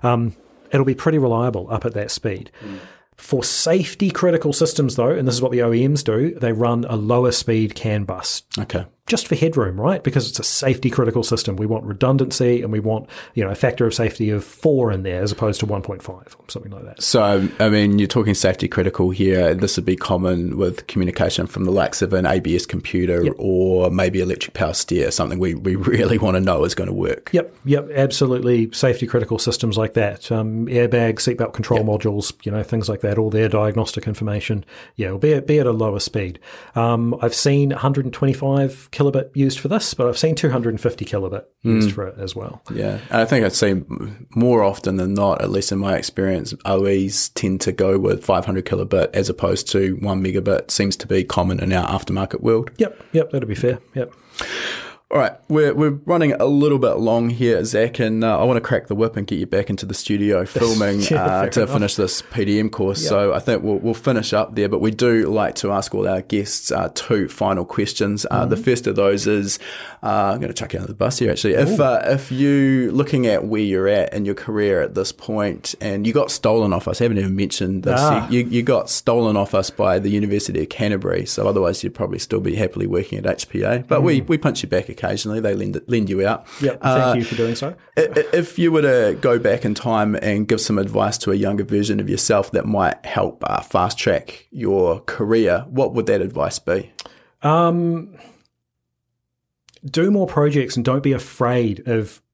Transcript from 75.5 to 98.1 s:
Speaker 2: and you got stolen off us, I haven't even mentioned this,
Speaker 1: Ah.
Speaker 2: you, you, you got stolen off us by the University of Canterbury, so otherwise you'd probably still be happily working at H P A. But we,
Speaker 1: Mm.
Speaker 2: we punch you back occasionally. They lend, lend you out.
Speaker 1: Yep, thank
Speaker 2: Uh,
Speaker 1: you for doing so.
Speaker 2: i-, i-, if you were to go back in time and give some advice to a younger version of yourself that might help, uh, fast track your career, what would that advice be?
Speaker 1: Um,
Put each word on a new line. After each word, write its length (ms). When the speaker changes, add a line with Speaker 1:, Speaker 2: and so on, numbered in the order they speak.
Speaker 2:
and 260
you 60
got 200
stolen 420
off 120
us, 140
I 60
haven't 140
even 180
mentioned 460
this, 180
Speaker 1:
Ah. 280
Speaker 2:
you, 120
you, 60
you 40
got 280
stolen 480
off 180
us 140
by 300
the 100
University 520
of 60
Canterbury, 580
so 220
otherwise 340
you'd 140
probably 240
still 220
be 140
happily 320
working 320
at 60
H 220
P 140
A. 260
But 160
we, 160
Speaker 1:
Mm. 80
Speaker 2:
we 100
punch 260
you 40
back 300
occasionally. 420
They 140
lend, 320
lend 240
you 160
out. 220
Speaker 1:
Yep, 220
thank 220
Speaker 2:
Uh, 160
Speaker 1:
you 40
for 120
doing 180
so. 220
Speaker 2:
i-, 40
i-, 320
if 240
you 140
were 100
to 400
go 160
back 260
in 120
time 480
and 240
give 120
some 200
advice 400
to 120
a 40
younger 280
version 360
of 100
yourself 440
that 120
might 400
help, 420
uh, 140
fast 380
track 500
your 520
career, 680
what 240
would 140
that 160
advice 340
be? 340
Speaker 1:
Um, 720